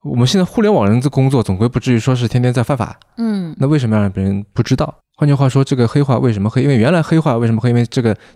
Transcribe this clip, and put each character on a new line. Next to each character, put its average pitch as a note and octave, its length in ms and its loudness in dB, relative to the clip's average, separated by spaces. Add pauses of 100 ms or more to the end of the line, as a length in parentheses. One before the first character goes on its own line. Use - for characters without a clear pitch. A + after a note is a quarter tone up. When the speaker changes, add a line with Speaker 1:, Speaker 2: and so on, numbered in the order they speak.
Speaker 1:
我 C#3+ 120 -6
们 A#2+ 100 2
现 F#3+ 140 2
在 F3+ 60 2
互 - 160 -2
联 G#3 120 2
网 A2 160 2
人 A#2 120 2
的 C#3+ 80 0
工 C3+ 200 0
作 C3 140 0
总 G2 140 -2
归 A2+ 100 0
不 B2 100 -2
至 B2+ 160 0
于 A#2 60 2
说 B2+ 160 0
是 B2 100 -2
天 B2 160 -2
天 B2 120 0
在 B2 100 0
犯 C#3 140 -4
法。 F#2+ 200 -6 (200)
Speaker 2:
嗯。 G3+ 420 -4
Speaker 1:
那 C3+ 80 0
为 D3+ 100 2
什 B2 120 -2
么 A2 80 2
要 G#2 40 2
让 G2+ 80 0
别 G2 140 -4
人 G2 300 -2
不 B2 100 -2
知 C3+ 140 -2
道？ - 180 -4 (220)
换 D3+ 100 0
句 C#3+ 60 4
话 C3+ 160 2
说， C3+ 120 0
这 C3+ 140 0
个 A#2+ 100 2
黑 C#3 160 0
话 C3 160 0
为 B2+ 140 2
什 G#2 100 -2
么 G#2 80 0
黑？ B2+ 140 -2
因 C#3+ 60 0
为 C3+ 80 2
原 A2+ 160 2
来 E3 100 2
黑 D#3+ 160 0
话 D3 160 0
为 A#2 100 0
什 A2+ 80 0
么 A2 60 0
黑？ A#2+ 120 0
因 A#2+ 40 2
为 A#2+ 100 2
这 C3 160 -4
个 A2 140 2 (200)